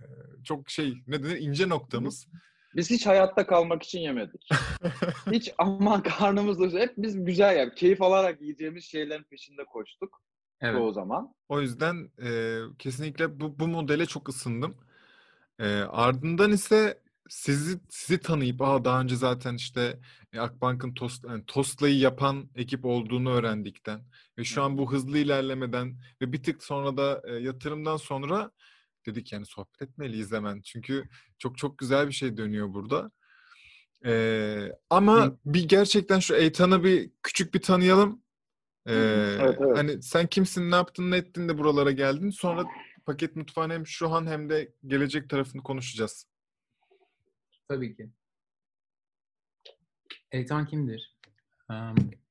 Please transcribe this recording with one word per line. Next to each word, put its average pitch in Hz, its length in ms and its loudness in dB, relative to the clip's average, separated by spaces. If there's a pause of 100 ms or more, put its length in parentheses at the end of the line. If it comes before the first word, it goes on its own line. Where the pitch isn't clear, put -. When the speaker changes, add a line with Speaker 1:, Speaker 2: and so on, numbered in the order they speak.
(440)
Speaker 1:
çok 143 260 -8
şey, 127 380 -6
ne 139 160 -4
denir, 160 140 -6
ince 151 320 -2
noktamız. 127 580 -4 (480)
Speaker 2:
Biz 170 140 -2
hiç 233 180 0
hayatta 190 400 6
kalmak 170 360 2
için - 160 -8
yemedik. 127 500 -6 (360)
Speaker 1:
<laughs> 175 460 -4
Speaker 2:
Hiç 233 260 -2
aman 196 460 2
karnımız 202 560 2
doysun. 185 180 2
Hep 247 200 0
biz 196 280 -4
güzel 185 320 6
yani 123 180 0
keyif 185 260 4
alarak 185 400 4
yiyeceğimiz 156 440 -10
şeylerin 151 380 -8
peşinde 139 420 -18
koştuk - 560 -14 (400)
Speaker 3:
Evet. 117 160 -2
Speaker 2:
çoğu 110 160 0
zaman. 104 400 -6 (160)
Speaker 1:
O 143 120 -2
yüzden, 151 500 -4 (100)
e, 113 380 -4 (200)
kesinlikle 147 600 -6
bu, 147 200 -8
bu 160 80 -2
modele 160 380 0
çok 143 240 -8
ısındım. 127 480 -6 (800)
E, 107 80 -2 (120)
ardından 135 720 0
ise 214 500 2 (280)
sizi, 151 500 -4 (100)
sizi - 300 -2
tanıyıp, 131 420 -2
"Aa, 135 240 2
daha 127 160 2
önce 127 140 -2
zaten 123 400 -2
işte, 123 440 -4 (340)
e, 113 60 -8
Akbank'ın 123 540 -4
Tost-, 120 360 -10
yani 113 180 -10
Tosta'yı 139 520 2
yapan 135 560 2
ekip 127 300 -6
olduğunu 123 460 -2
öğrendikten 110 720 -4 (340)
ve 120 60 -6
şu 139 200 -2
an 139 60 0
Speaker 2:
Hı 139 40 -4
hı. 135 40 -4
Speaker 1:
bu 131 140 -2
hızlı 139 260 -2
ilerlemeden 131 800 -2 (240)
ve 123 120 -4
bir 139 100 -6
tık - 200 -4
sonra 139 340 -4
da, 139 300 0
e, 120 80 -10
yatırımdan 147 640 -6
sonra 151 540 -6 (540)
dedik 110 280 -10
yani 104 120 -10
sohbet - 360 -18
etmeliyiz 120 500 -10
hemen." 104 300 -6
Çünkü 131 480 -8 (280)
çok 127 200 -10
çok 139 200 -8
güzel 139 300 0
bir 139 60 -6
şey 120 240 -4
dönüyor 104 360 -4
burada. 147 380 -4 (920)
E, 110 680 0 (180)
ama 208 360 8
Speaker 2:
Hı. 135 200 -2
Speaker 1:
bir 156 220 2
gerçekten 196 520 6
şu 175 160 2
Eytan'ı 170 480 6
bir 180 280 4 (120)
küçük - 300 -4
bir 190 80 2
tanıyalım. 190 600 6 (640)
Speaker 2:
Hı 117 60 -2
hı. 110 40 4
Speaker 1:
E, 104 440 4
Speaker 2:
Evet, 131 200 4
evet. 135 160 4
Speaker 1:
hani 147 260 0
sen 175 240 2
kimsin, 180 440 0
ne 175 40 4
yaptın, 180 360 0
ne 180 60 4
ettin 175 320 -4
de 156 80 -2
buralara 143 340 4
geldin. 139 380 0
Sonra 175 360 -2 (400)
paket 156 300 -6
mutfağın 160 340 -6
hem 165 180 -8
şu 165 220 -4
an 165 180 0
hem 151 220 -6
de 156 240 -2 (140)
gelecek 139 420 -2
tarafını 135 340 -4
konuşacağız. 123 640 -6 (1400)
Speaker 3:
Tabii 131 280 -6
ki. 107 140 -18 (2250)
Eytan 147 340 -4
kimdir? 139 520 -6 (540)
Em, 113 240 -6 (360)